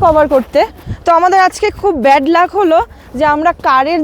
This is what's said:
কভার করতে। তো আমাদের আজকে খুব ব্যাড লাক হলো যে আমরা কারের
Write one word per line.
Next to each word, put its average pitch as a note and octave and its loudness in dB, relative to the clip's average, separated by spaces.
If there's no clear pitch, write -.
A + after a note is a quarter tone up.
কভার D#4 2
করতে। C4+ 0
তো F4 0
আমাদের F#4 2
আজকে G4 -6
খুব G4 0
ব্যাড C4+ 4
লাক F4 2
হলো E4 2
যে C#4+ -2
আমরা D#4+ 0
কারের D4 0